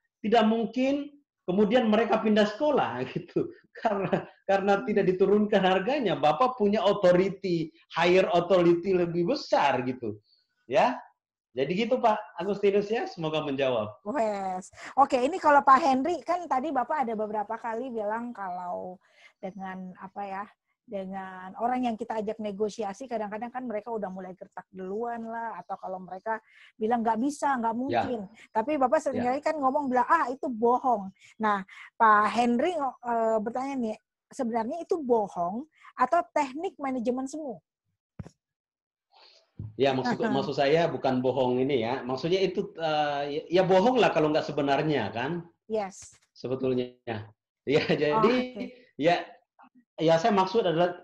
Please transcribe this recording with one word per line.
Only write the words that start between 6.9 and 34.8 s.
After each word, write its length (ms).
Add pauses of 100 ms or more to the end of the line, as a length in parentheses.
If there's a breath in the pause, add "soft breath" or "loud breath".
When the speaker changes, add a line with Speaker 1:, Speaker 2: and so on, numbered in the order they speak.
Speaker 1:
higher 340
authority 640
lebih 380
besar 520
gitu. 360 (480)
Ya. 320 (560)
Jadi 180
gitu 240
Pak 400
Agustinus 560
ya, 160
semoga 320
menjawab. 480 (160)
Speaker 2:
Wes. 640 (240 loud breath)
Oke, 240
ini 240
kalau 240
Pak 160
Henry, 400
kan 240
tadi 240
Bapak 380
ada 80
beberapa 420
kali 320
bilang 400
kalau 720 (380 soft breath)
dengan 580
apa 260
ya, 200 (420)
dengan 720
orang 280
yang 120
kita 200
ajak 200
negosiasi, 680
kadang-kadang 440
kan 120
mereka 280
udah 200
mulai 240
gertak 360
duluan 520
lah, 360
atau 200
kalau 240
mereka 400 (320 soft breath)
bilang, 280
"Nggak 160
bisa, 400
nggak 200
Speaker 1:
Ya. 0
Speaker 2:
mungkin." 420 (300 loud breath)
Tapi 280
Bapak 200
Speaker 1:
Ya. 80
Speaker 2:
seringkali 360
kan 160
ngomong 280
bilang, 200
"Ah, 240
itu 200
bohong." 600 (280 soft breath)
Nah, 240 (320 loud breath)
Pak 360
Henry, 440
eh, 640
bertanya 400
nih, 180 (340)
"Sebenarnya 520